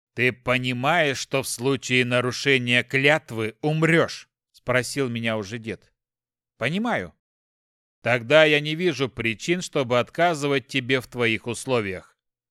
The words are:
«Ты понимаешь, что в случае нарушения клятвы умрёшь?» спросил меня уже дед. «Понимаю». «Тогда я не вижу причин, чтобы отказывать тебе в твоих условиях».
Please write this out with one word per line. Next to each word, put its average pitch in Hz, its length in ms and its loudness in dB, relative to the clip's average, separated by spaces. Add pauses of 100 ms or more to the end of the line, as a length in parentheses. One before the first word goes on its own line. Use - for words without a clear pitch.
(140)
«Ты 123 180 2
понимаешь, 127 840 -2
что - 260 -4
в - 60 -12
случае 127 560 0
нарушения 123 800 2
клятвы 135 800 0
умрёшь?» 156 680 0 (240)
спросил 127 560 -2
меня 117 260 -4
уже 110 240 -6
дед. 110 320 -12 (640)
«Понимаю». 156 560 -4 (880)
«Тогда 123 440 4
я 147 160 4
не 151 140 -4
вижу 147 340 0
причин, 117 520 -4
чтобы 127 380 0
отказывать 143 680 0
тебе 131 340 -2
в - 60 -12
твоих 117 400 -2
условиях». 107 640 -4 (380)